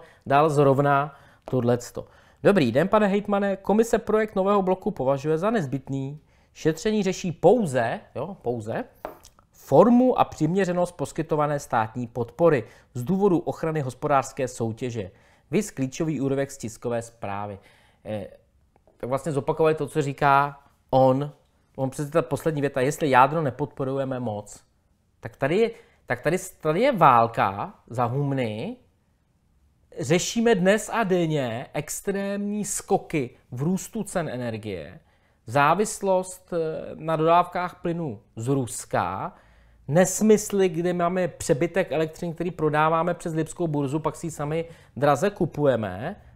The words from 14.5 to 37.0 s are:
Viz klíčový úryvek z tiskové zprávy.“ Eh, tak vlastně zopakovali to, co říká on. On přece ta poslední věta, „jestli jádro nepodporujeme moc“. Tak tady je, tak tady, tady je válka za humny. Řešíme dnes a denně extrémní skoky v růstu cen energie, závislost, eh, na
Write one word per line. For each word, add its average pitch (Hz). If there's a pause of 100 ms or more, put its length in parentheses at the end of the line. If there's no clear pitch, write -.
Viz 208
klíčový 139
úryvek 139
z -
tiskové 117
zprávy.“ 101 (460)
Eh, 101 (720)
tak 117
vlastně 135
zopakovali 156
to, 147
co 156
říká 139 (300)
on. 131 (440)
On 135
přece 143
ta 160
poslední 151
věta, 135
„jestli 147
jádro 139
nepodporujeme 135
moc“. 107 (560)
Tak -
tady 147
je, 226 (340)
tak -
tady, 160 (240)
tady 156
je 277
válka 120 (140)
za 120
humny. 135 (1200)
Řešíme 214
dnes 196
a 175
denně 156
extrémní 202
skoky - (220)
v 123
růstu 185
cen 160
energie, 107 (460)
závislost, 185
eh, 160
na 156